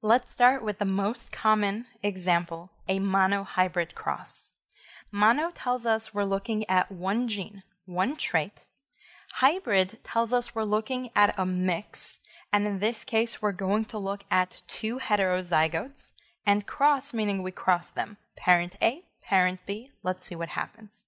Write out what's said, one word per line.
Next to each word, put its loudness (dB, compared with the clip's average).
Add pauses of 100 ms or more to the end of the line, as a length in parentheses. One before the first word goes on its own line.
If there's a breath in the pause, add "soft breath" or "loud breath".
Let's 2
start 4
with -4
the 0
most 0
common 0 (180)
example, -2 (160)
a 0
monohybrid 0
cross. -6 (600 loud breath)
Mono 2
tells -2
us 0
we're 0
looking -2
at 2
one -2
gene, -8 (220)
one -2
trait. -4 (680 loud breath)
Hybrid 2
tells -2
us 0
we're -2
looking -2
at 4
a 0
mix, 0 (340 loud breath)
and 2
in -2
this -2
case, -2
we're 2
going 0
to -8
look -4
at 0
two -4
heterozygotes, 0 (320 soft breath)
and 2
cross 2
meaning 0
we -4
cross 0
them. -6 (180)
Parent 2
A, 0 (180)
parent 0
B, -8 (140)
let's -2
see -2
what -6
happens. -8